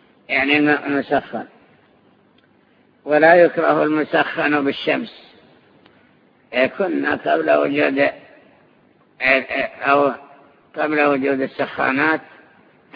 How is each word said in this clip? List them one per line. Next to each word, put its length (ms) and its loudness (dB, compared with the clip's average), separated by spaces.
يعني 280 0
الماء 300 0
المسخن. 580 -2
ولا 300 6
يكره 480 4
المسخن 840 -2
بالشمس. 600 -6
كنا 380 -2
قبل 360 0
وجود، 580 0
أو 300 2
قبل 260 -2
وجود 400 0
السخانات، 800 -2